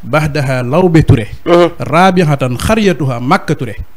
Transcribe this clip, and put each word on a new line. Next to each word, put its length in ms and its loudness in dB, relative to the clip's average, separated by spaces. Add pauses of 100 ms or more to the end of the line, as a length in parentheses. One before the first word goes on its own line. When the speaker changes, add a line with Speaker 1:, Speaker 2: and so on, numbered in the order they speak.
Speaker 1:
baxdaha 600 -2
Lawbe 420 2
Ture. 220 4 (180)
Speaker 2:
Mhm. 240 4 (120)
Speaker 1:
Raabixatan 760 0
xariyatuha 640 0
Makka 340 0
Ture. 200 -8 (220)